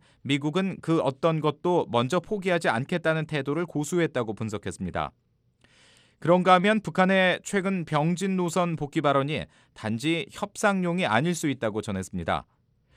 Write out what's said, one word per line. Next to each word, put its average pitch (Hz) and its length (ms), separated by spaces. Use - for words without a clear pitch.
미국은 147 580
그 160 200
어떤 160 400
것도 156 500
먼저 123 280
포기하지 175 520
않겠다는 160 560
태도를 151 400
고수했다고 147 680
분석했습니다. 92 800
그런가 180 360
하면 202 260
북한의 185 640
최근 190 400
병진 170 520
노선 175 400
복귀 151 240
발언이 139 440
단지 117 560
협상용이 185 760
아닐 131 280
수 160 140
있다고 110 340
전했습니다. 92 640